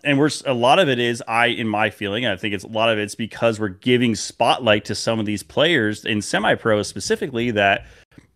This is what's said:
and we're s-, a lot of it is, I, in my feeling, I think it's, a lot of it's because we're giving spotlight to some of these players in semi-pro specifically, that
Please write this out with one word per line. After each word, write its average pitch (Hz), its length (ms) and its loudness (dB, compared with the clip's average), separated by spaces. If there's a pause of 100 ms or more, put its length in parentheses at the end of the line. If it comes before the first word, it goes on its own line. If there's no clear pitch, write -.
and 139 160 2
we're 151 80 4
s-, - 180 -4
a 139 80 -2
lot 123 240 4
of 185 100 4
it 127 120 0
is, 120 280 0
I, 117 200 2
in 117 200 -2
my 107 220 0
feeling, 104 380 -4
I 98 80 0
think 104 180 -6
it's, 98 100 -6
a - 40 -16
lot 113 220 0
of 110 100 0
it's 107 160 -6
because 113 440 -2
we're 107 100 -2
giving 120 440 2
spotlight 113 720 0
to 107 80 -6
some 113 260 -2
of 104 60 -2
these 104 160 -4
players 127 640 0
in 107 160 -2
semi-pro 113 640 0
specifically, 123 640 -4
that 101 380 2 (480)